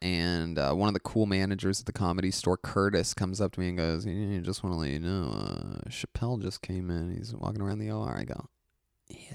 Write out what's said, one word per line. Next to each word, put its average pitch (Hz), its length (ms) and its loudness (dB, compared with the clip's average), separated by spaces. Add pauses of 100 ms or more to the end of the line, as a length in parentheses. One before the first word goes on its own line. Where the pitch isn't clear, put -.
and, 85 560 2
uh, 69 160 4
one 95 140 4
of 104 60 4
the 98 80 4
cool 110 240 2
managers 98 560 2
at - 40 -10
the 101 60 -4
Comedy 92 400 2
Store, - 240 2
Curtis, 98 580 2
comes 95 280 0
up 95 120 2
to - 60 -8
me 90 80 0
and 90 100 0
goes, 82 280 0
"You 98 80 -2
know, 101 280 0
just 90 220 -4
wanna 90 140 0
let 78 140 0
you 71 80 0
know, 85 320 0
uh, 50 580 -6
Chappelle - 520 -4
just - 200 -4
came 92 280 -4
in. 87 280 -2
He's 110 180 -8
walking 101 260 -2
around 104 180 -2
the 107 120 -2
O 110 100 -2
R." 60 160 -4
I 50 60 -4
go, - 240 -8 (600)
"He - 260 -16